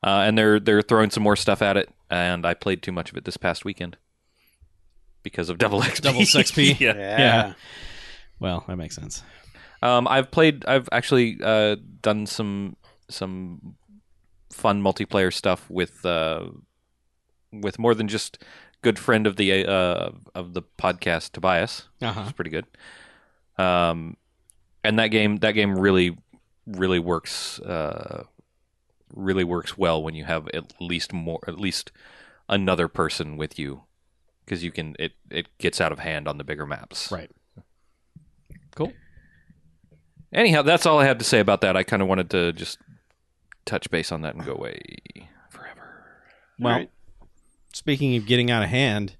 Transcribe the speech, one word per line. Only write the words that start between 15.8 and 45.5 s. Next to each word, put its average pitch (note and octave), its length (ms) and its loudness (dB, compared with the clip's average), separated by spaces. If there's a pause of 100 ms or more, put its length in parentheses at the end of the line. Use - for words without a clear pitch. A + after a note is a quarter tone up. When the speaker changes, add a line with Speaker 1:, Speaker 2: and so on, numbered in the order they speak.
Speaker 1:
uh, D#2+ 400 -2 (1080)
with G#2 260 -6
more A2+ 160 4
than A2 140 -2
just - 340 -6 (400)
good A2+ 160 2
friend A2 280 2
of G2 100 0
the, F#2+ 320 2
uh, F2+ 420 0 (240)
of F2 200 -12
the F2+ 80 -6 (160)
podcast, F2 540 -2
Tobias, F#2 560 -2 (120)
Speaker 2:
Uh-huh. A2 200 -6
Speaker 1:
which G2 80 -10
is C3+ 40 -12
pretty D#2+ 180 -10
good. D#2+ 160 -8 (920)
Um, E2+ 580 0 (680)
and A2 140 2
that A2+ 100 2
game, G#2+ 300 2
that G#2+ 140 0
game G#2 260 0
really, F#2 380 4 (500)
really F#2 320 -2
works, - 640 -6
uh, - 640 -8 (880)
really F#2+ 300 -2
works F2 340 -6
well E2+ 240 0
when D#2+ 120 -8
you D#2 100 -12
have D#2+ 240 -6
at D#2+ 320 -12
least F2 320 -6
more, E2 360 -8
at E2+ 100 -12
least F#2+ 320 -6 (580)
another F#2 400 2
person D#2 480 -4
with D2+ 220 -10
you, C#2 240 -10 (640)
'cause F2 160 -8
you E2+ 80 -6
can, D#2 280 -10
it, E2 140 -6 (180)
it E2+ 160 -8 (120)
gets - 220 -2
out D#2+ 120 0
of D#2 80 -10
hand D2+ 280 -8
on D2 100 -6
the C#2+ 60 -12
bigger D2 220 -10
maps. - 460 -12
Speaker 2:
Right. E2 180 -12 (1400)
Cool. E3 180 -6 (1400)
Speaker 1:
Anyhow, E3+ 300 4
that's E3 240 4
all D#3 120 6
I C#3 80 6
have B2+ 120 4
to A#2 60 -6
say A#2+ 160 4
about G2+ 220 4
that. F#2 140 2
I F#2+ 80 2
kinda G2+ 200 0
wanted F#2 260 0
to E2+ 220 0
just E2+ 260 -10 (840)
touch - 260 -6
base E2 220 -4
on D#2+ 100 -8
that D#2 120 -8
and - 100 -14
go C#2 80 -8
away - 280 -10 (680)